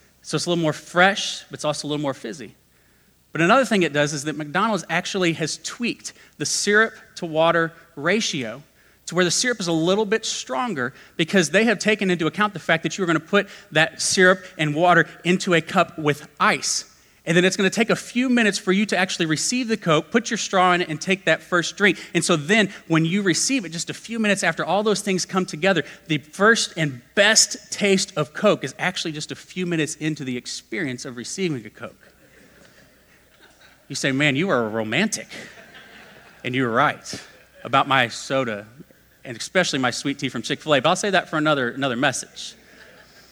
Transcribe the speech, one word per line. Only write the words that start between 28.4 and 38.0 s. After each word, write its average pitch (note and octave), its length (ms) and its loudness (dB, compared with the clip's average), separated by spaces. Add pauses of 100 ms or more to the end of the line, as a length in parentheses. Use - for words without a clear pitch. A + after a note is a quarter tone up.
is C3 160 -10
actually F3 320 -4
just D3 220 -10
a B2+ 40 -10
few - 300 -8
minutes D#3+ 300 -2
into D3+ 260 -4
the B2+ 140 -6
experience B2+ 680 -8
of B2 120 -12
receiving B2+ 500 -6
a G#2+ 40 -14
Coke. - 420 -18 (1800)
You C#3 80 -10
say, C#3+ 160 -2
"Man, C#3 240 2
you F#3+ 140 0
are B2 160 2
a - 20 -4
romantic." A2+ 580 -2 (1200)
And B2 100 -4
you're B2+ 160 0
right B2+ 500 0 (440)
about C3+ 240 2
my C3 180 4